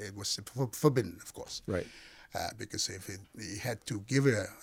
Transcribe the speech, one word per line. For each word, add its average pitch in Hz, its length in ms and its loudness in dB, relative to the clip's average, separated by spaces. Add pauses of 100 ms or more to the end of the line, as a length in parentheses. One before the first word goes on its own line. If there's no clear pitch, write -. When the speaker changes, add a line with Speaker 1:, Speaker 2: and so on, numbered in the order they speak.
Speaker 1:
it 98 80 -8
was 98 300 -2
for-, 127 260 0
forbidden, 123 500 4
of - 120 -14
course. - 320 -10
Speaker 2:
Right. 90 200 0 (480)
Speaker 1:
Uh, 87 140 -2 (100)
because - 300 -2
if 95 200 -8
it, 95 120 -8 (180)
he 104 200 -6
had 113 280 -4
to 107 200 -2
give 135 180 6
her 110 240 6 (140)